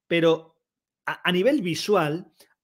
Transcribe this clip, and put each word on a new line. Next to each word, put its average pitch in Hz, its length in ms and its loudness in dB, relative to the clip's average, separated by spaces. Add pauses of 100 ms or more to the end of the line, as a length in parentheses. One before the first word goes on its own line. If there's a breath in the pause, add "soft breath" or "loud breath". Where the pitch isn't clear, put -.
Pero 165 540 0 (440)
a, 156 240 -6
a 180 40 2
nivel 220 300 2
visual, 170 720 -2 (320 soft breath)